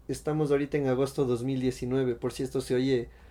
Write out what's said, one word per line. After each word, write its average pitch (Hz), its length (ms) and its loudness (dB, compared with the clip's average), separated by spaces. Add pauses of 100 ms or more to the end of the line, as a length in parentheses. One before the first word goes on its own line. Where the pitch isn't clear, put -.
estamos 151 440 -2
ahorita 143 260 2
en 139 100 0
agosto 131 380 2
dos 120 180 0
mil 131 160 -2
diecinueve, 127 560 0
por 123 180 -4
si - 100 -4
esto 131 180 -2
se 127 140 0
oye 127 340 2 (220)